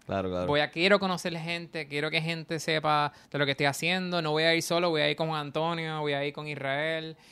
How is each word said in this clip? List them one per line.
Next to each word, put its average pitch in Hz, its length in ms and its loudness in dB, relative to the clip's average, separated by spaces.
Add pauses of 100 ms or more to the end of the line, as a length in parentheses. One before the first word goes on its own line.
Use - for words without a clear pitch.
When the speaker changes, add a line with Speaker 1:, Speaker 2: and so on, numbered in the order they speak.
Speaker 1:
Claro, 95 240 0
claro. 90 180 0
Speaker 2:
Voy 147 120 4
a, 151 100 0
quiero 190 280 4
conocer 185 400 -2
gente, 165 480 -6
quiero 147 240 -2
que 160 100 0
gente 165 380 -4
sepa 151 540 2 (180)
de 151 80 -4
lo 143 60 2
que 139 80 2
estoy 143 140 2
haciendo. 175 560 0
No 156 100 0
voy 156 120 2
a 165 120 6
ir 165 60 0
solo, 175 280 2
voy 151 120 2
a 147 80 2
ir 151 60 -2
con 160 120 0
Juan 156 140 -2
Antonio, 160 580 -2
voy 147 140 -2
a 143 100 -2
ir 143 80 -4
con 151 160 -10
Israel. 151 680 -4 (160)